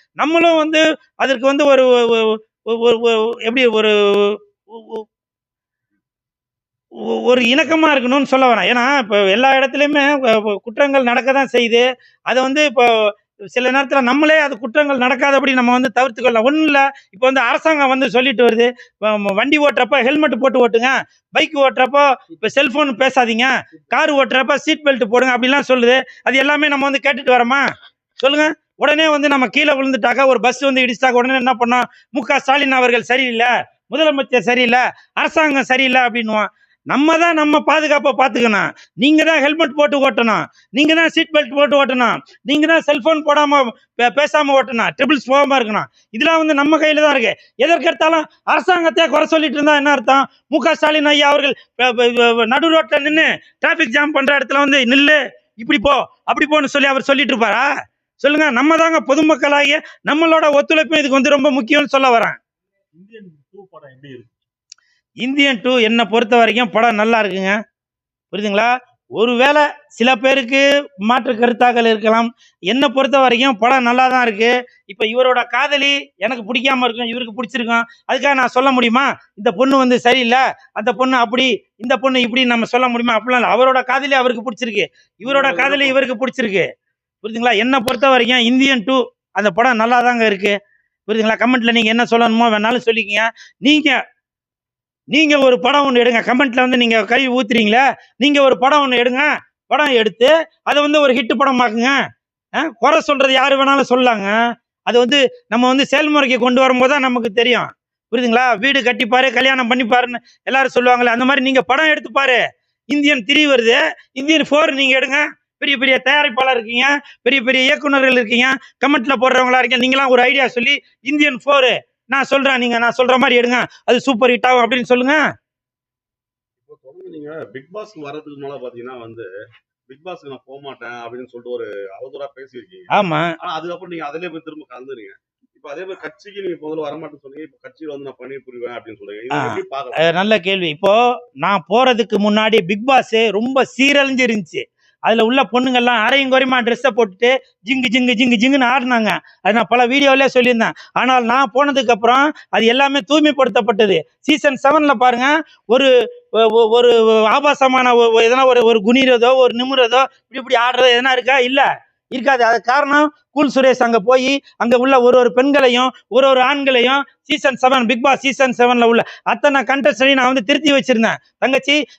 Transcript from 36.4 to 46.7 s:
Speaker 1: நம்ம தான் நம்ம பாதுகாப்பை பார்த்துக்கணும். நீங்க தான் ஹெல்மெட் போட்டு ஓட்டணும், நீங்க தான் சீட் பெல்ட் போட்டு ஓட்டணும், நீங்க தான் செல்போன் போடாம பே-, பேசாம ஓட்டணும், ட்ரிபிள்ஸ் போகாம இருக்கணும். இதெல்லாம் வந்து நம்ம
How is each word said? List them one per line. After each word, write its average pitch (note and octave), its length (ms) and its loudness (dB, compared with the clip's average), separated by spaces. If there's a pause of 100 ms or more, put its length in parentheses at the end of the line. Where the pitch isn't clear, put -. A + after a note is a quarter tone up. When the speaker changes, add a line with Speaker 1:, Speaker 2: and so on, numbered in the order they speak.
Speaker 1:
நம்ம C#4+ 300 0
தான் E4+ 180 0
நம்ம D4+ 260 2
பாதுகாப்பை D4+ 520 0
பார்த்துக்கணும். G#3+ 560 0 (240)
நீங்க D4+ 300 2
தான் D#4 180 2
ஹெல்மெட் D4+ 340 -2
போட்டு D4 240 0
ஓட்டணும், A3+ 460 0 (240)
நீங்க D4 260 0
தான் E4 140 2
சீட் D#4+ 240 -2
பெல்ட் C#4+ 200 0
போட்டு C#4+ 240 2
ஓட்டணும், B3+ 380 0 (260)
நீங்க D4 260 0
தான் D#4+ 160 2
செல்போன் D4 380 0
போடாம D4 380 2 (360)
பே-, A#3+ 160 0
பேசாம D4+ 420 0
ஓட்டணும், A#3 380 0
ட்ரிபிள்ஸ் C4 360 -2
போகாம C#4 300 2
இருக்கணும். G#3+ 300 -2 (240)
இதெல்லாம் D#4+ 280 0
வந்து D#4 160 0
நம்ம C#4+ 240 2